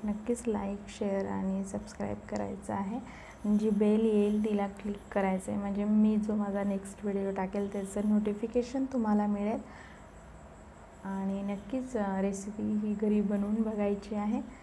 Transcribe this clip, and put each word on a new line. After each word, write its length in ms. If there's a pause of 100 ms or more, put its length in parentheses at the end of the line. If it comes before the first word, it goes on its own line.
नक्कीच 440
like, 400
share 380
आणि 380
subscribe 540 (120)
करायचं 440
आहे. 540 (300)
जी 120
bell 360
येईल 400
तिला 220
click 460
करायचं 380
आहे, 100
म्हणजे 220
मी 340
जो 180
माझा 280
next 420
video 320
टाकेल 340
त्याचं 380
notification 840
तुम्हाला 340
मिळेल. 320 (1400)
आणि 380
नक्कीच, 560
अ, 240
recipe 420
ही 300
घरी 280
बनवून 340
बघायची 600
आहे 260 (220)